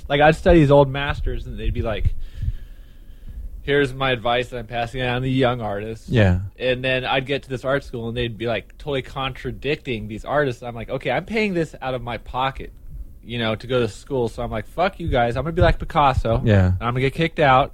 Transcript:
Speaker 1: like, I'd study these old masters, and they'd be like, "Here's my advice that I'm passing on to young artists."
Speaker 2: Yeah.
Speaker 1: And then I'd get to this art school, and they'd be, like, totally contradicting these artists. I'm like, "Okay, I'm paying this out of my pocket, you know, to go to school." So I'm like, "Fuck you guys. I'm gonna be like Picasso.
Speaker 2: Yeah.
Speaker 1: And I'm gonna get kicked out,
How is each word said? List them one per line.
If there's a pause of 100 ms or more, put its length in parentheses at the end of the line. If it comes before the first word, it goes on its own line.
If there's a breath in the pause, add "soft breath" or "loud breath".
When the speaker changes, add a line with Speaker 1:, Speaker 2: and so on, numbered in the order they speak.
Speaker 1:
like,
I'd
study
these
old
masters,
and
they'd
be
like, (1500 loud breath)
"Here's
my
advice
that
I'm
passing
on
to
young
artists."
Speaker 2:
Yeah. (180)
Speaker 1:
And
then
I'd
get
to
this
art
school,
and
they'd
be,
like,
totally
contradicting
these
artists.
I'm
like,
"Okay,
I'm
paying
this
out
of
my
pocket, (520)
you
know,
to
go
to
school."
So
I'm
like,
"Fuck
you
guys.
I'm
gonna
be
like
Picasso.
Speaker 2:
Yeah.
Speaker 1:
And
I'm
gonna
get
kicked
out,